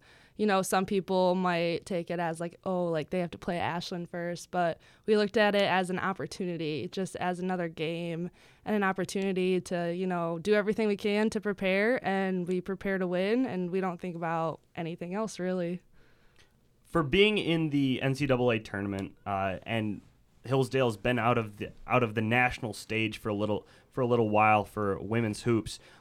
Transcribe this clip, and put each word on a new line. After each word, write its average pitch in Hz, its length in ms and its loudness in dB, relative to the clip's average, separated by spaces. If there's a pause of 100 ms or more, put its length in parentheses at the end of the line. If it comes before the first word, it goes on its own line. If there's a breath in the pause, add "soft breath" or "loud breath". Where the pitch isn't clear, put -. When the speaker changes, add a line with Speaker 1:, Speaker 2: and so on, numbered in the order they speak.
(360 soft breath)
Speaker 1:
you 214 100 0
know, 190 160 4
some 190 240 0
people 185 480 2
might 170 500 0
take 170 280 -4
it 170 80 -2
as, 165 180 -2
like, 170 240 -8
"Oh, 180 220 -2
like, 165 260 -2
they 185 80 -2
have 175 140 -2
to 202 60 -12
play 175 200 -4
Ashland 170 500 -4
first," 175 440 -8
but 175 260 0 (260 soft breath)
we 214 120 4
looked 208 200 2
at 208 200 6
it 202 80 4
as 180 260 2
an 185 80 -2
opportunity, 165 920 -4
just 190 240 -6
as 180 240 -2
another 185 280 -2
game 165 640 -6 (340 soft breath)
and 214 120 -2
an 202 80 2
opportunity 185 800 0
to, 175 300 -2
you 185 140 -4
know, 170 340 -2
do 202 140 2
everything 208 320 2
we 208 100 0
can 208 340 0
to 214 100 -4
prepare, 202 640 0
and 190 400 -2
we 180 140 -2
prepare 190 380 -4
to 185 100 -2
win, 202 380 0
and 180 260 -4
we 190 80 -2
don't 180 200 -4
think 185 140 -8
about 165 460 -4 (160)
anything 170 360 -8
else, 208 280 -6
really. 180 420 -4 (1040 soft breath)
Speaker 2:
For - 180 2
being 196 340 6
in 165 340 2
the 139 300 2
N 135 140 2
C 139 100 -2
double 123 280 4
A 113 80 2
tournament, 98 540 -4 (120)
uh, 98 380 -2
and 107 380 -2 (420)
Hillsdale's 123 520 2
been 123 220 0
out 117 180 4
of 107 200 -4
the, - 160 -10 (160)
out 123 160 4
of 107 100 -2
the 113 80 0
national 117 520 0
stage 110 440 -4
for 113 120 -4
a 104 40 0
little, 104 320 -2 (240 soft breath)
for - 120 -2
a 123 40 2
little 117 240 4
while 107 340 6
for 101 360 -2
women's 110 420 -2
hoops, - 380 0 (200 loud breath)